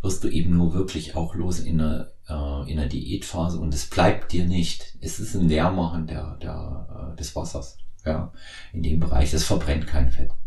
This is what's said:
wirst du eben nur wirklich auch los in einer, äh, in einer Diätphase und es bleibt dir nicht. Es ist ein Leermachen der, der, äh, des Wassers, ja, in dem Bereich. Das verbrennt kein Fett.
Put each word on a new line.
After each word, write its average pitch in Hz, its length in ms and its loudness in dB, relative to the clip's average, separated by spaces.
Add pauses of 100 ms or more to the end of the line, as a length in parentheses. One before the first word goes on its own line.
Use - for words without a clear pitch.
wirst - 220 0
du - 60 2
eben 87 260 4
nur 85 180 4
wirklich - 420 -4
auch 85 200 -4
los 87 240 -2
in 80 200 0
einer, 78 280 0 (200)
äh, 71 440 -6
in 78 80 -4
einer 69 80 -2
Diätphase 85 720 -6
und 76 160 -4
es 71 100 -4
bleibt - 460 2
dir 87 140 4
nicht. 87 560 0
Es - 180 -8
ist 101 160 -6
ein 87 140 4
Leermachen 82 580 0
der, 73 340 -8
der, 78 720 -8
äh, - 40 -12
des - 180 -10
Wassers, - 420 -10 (280)
ja, 80 260 -4 (420)
in 87 80 -6
dem 82 180 2
Bereich. 78 320 4
Das 80 120 2
verbrennt 73 420 0
kein - 240 6
Fett. - 220 8 (160)